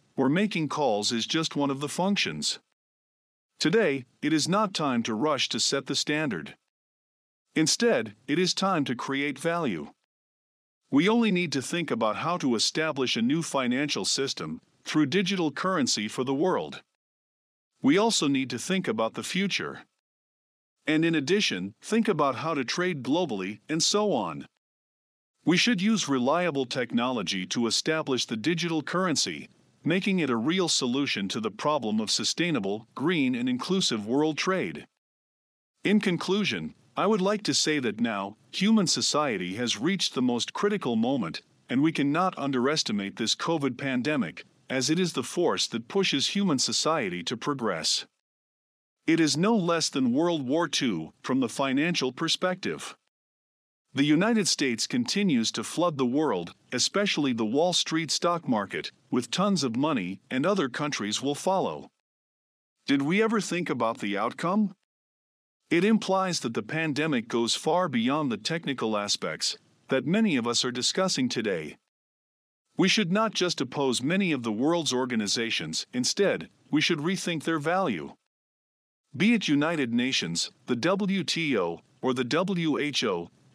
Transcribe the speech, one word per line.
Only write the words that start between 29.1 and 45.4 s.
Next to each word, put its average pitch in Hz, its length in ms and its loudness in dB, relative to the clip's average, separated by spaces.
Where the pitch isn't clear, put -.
making 185 360 2
it 143 100 2
a 120 60 2
real 160 320 0
solution 127 640 0
to 113 100 -6
the 107 100 -2
problem 113 500 0
of 107 120 -2
sustainable, 113 800 -2
green, 135 400 0
and 123 160 -2
inclusive 123 560 -2
world 147 320 0
trade. 170 480 -2
In 202 180 4
conclusion, 165 760 0
I 156 80 2
would 208 160 4
like 208 220 0
to 147 100 0
say 151 260 2
that 113 220 -2
now, 104 360 -2
human 202 360 4
society 113 680 0
has 110 260 -4
reached 180 360 -2
the 131 60 0
most 120 300 0
critical 190 440 -2
moment, 113 480 -2
and 131 140 2
we 165 80 4
cannot 156 480 0
underestimate 131 800 0
this 113 180 -2
covid 139 420 -2
pandemic, 131 680 -2
as 131 220 0
it 160 100 2
is 180 140 0
the 127 100 -2
force 123 440 0